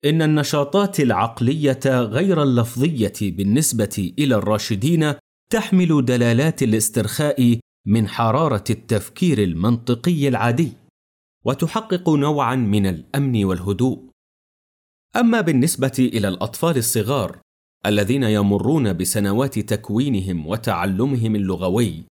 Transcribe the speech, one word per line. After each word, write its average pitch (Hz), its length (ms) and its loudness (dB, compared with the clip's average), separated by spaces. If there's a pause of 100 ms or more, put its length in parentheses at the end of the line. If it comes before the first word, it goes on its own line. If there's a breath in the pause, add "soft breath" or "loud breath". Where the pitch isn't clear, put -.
إن 160 160 2
النشاطات 151 760 0
العقلية 127 840 0
غير 135 580 0
اللفظية 120 760 0
بالنسبة 104 960 0
إلى 139 160 2
الراشدين 107 800 0 (380)
تحمل 180 540 2
دلالات 123 580 2
الاسترخاء 120 960 0 (280)
من 107 200 2
حرارة 117 600 0
التفكير 113 760 0
المنطقي 117 840 0
العادي، 120 440 0 (760)
وتحقق 175 640 -2
نوعًا 143 460 2
من 104 300 2
الأمن 113 600 -2
والهدوء. 95 640 -2 (1040)
أما 233 260 2
بالنسبة 135 580 0
إلى 117 280 0
الأطفال 113 500 -2
الصغار 113 640 -2 (460)
الذين 104 380 2
يمرون 104 680 2
بسنوات 101 680 -2
تكوينهم 101 880 -2
وتعلمهم 110 880 -2
اللغوي 92 680 -2 (120)